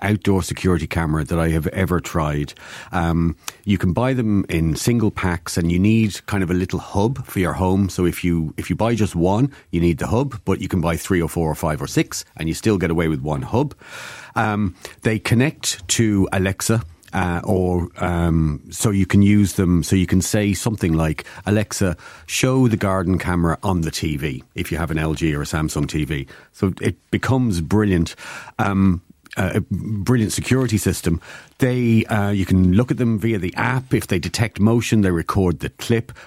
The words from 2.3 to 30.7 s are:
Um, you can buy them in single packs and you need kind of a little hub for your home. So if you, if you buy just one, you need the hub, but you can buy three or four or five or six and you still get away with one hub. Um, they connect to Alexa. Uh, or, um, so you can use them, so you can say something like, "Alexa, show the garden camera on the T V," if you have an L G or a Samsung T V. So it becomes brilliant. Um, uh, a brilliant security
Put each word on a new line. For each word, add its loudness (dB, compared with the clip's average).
Um, 2
you 2
can 0
buy 0
them 0
in 0
single 2
packs -4
and 2
you 2
need 2
kind -2
of -2
a 2
little -2
hub -2
for -6
your 0
home. 2
So -2
if 0
you, 0
if -10
you -2
buy 0
just 0
one, 2
you -2
need 2
the -8
hub, -2
but -2
you -8
can 0
buy 0
three 0
or -2
four -2
or -2
five -4
or -6
six -4
and -6
you -2
still 0
get 0
away 0
with -2
one -4
hub. -2
Um, 0
they 0
connect 0
to 2
Alexa. 0
Uh, -2
or, 0
um, 0
so -2
you 2
can 4
use 4
them, 2
so 2
you 4
can 2
say 0
something -2
like, 0
"Alexa, 0
show 2
the 2
garden 0
camera 0
on 0
the -2
T -4
V," -6
if -8
you -2
have -4
an -2
L 0
G 0
or -4
a -4
Samsung -2
T -2
V. -6
So -2
it -2
becomes 0
brilliant. 2
Um, 2
uh, 0
a 2
brilliant 0
security 0